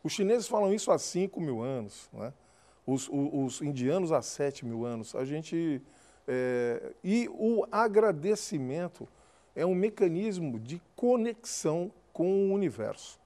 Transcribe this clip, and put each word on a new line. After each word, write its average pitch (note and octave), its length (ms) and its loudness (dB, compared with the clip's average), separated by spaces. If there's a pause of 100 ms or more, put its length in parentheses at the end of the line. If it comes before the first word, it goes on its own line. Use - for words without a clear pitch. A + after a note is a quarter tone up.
Os D#3 80 -4
chineses G#3+ 340 2
falam G#3 280 4
isso G#3 180 2
há D#3 60 6
cinco F#3+ 420 -2
mil B2+ 220 -2
anos, A#2+ 500 -6
né? A2+ 180 -8 (560)
Os, C3 220 -2
o, C#3+ 340 0
os C3 200 -4
indianos D3 500 0
há C3+ 80 4
sete C#3+ 420 -4
mil A#2 220 -4
anos. A2+ 300 -8
A C3 100 -2
gente, D#3 560 -2 (480)
é... B2 640 0 (100)
e A3+ 280 2
o A3 420 2
agradecimento F#3+ 1400 2 (480)
é D3+ 80 0
um F#3 100 2
mecanismo F3+ 840 0
de C3 200 -8 (160)
conexão A3 960 0 (220)
com G3 380 2
o - 20 4
universo. B2+ 720 -2